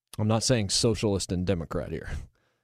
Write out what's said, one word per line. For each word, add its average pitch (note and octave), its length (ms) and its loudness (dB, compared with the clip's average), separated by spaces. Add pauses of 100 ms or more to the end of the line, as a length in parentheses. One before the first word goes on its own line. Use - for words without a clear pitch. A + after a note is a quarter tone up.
(180)
I'm G#2+ 100 2
not G#2+ 160 2
saying A2 260 2
socialist G#2 640 2
and F2+ 120 0
Democrat E2 460 -2
here, - 200 -8 (540)